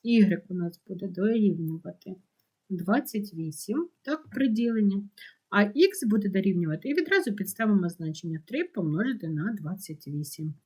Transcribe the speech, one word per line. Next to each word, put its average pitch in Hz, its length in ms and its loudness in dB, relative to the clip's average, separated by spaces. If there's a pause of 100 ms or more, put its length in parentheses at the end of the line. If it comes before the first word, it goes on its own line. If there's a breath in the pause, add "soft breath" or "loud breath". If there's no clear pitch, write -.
y 208 440 6
у 185 40 -6
нас 175 340 -4
буде 190 200 -8
дорівнювати 180 1080 0 (540)
двадцять 202 640 -2
вісім, 165 560 -6 (120)
так, 311 280 -6
при 254 180 0
діленні, 214 640 2 (400 loud breath)
а 202 160 4
х 277 400 2
буде 202 240 2
дорівнювати, 180 600 0
і 285 40 0
відразу 349 400 2
підставимо 202 560 0
значення 160 560 -8
три 294 180 -4
помножити 196 680 -2
на 160 240 -2
двадцять 160 540 -10
вісім. 147 460 -8 (120)